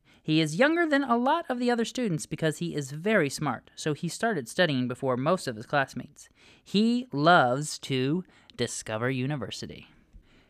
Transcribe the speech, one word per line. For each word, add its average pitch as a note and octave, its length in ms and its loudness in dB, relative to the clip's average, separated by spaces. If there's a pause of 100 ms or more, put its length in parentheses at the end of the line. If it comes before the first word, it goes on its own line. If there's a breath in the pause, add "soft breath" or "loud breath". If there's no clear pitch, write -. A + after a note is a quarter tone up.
(220 soft breath)
He D#3 180 2
is D#3 160 0
younger D#4+ 300 4
than C#4+ 180 2
a A#3 140 2
lot D4 320 0
of B3 80 -2
the B3 140 0
other A#3 120 0
students A3 440 -4
because D#3 320 -2
he E3 160 -4
is C#3 160 -6
very E3 400 2
smart, C#3 440 -6
so D#3 180 -2
he E3+ 140 -4
started E3+ 400 -2
studying C#3 400 2
before B2 300 -2
most D#3+ 300 0
of A#2+ 80 -6
his G#2+ 100 -12
classmates. - 640 -4 (340 soft breath)
He A#3+ 480 2
loves C#3+ 680 4
to C#3 440 0 (320 soft breath)
discover A2+ 540 -4
university." C3 760 -6 (640 soft breath)